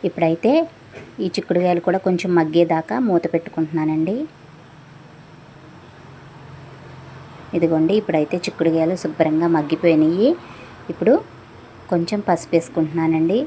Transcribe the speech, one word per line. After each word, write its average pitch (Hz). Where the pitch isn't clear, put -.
ఇప్పుడైతే 165
ఈ 190
చిక్కుడుకాయలు 175
కూడా 185
కొంచెం 185
మగ్గేదాకా 165
మూత 180
పెట్టుకుంటున్నానండి. 160
ఇదిగోండి, 165
ఇప్పుడైతే 160
చిక్కుడుకాయలు 165
శుభ్రంగా 160
మగ్గిపోయినాయి. 160
ఇప్పుడు 220
కొంచెం 175
పసుపు 170
వేసుకుంటున్నానండి 165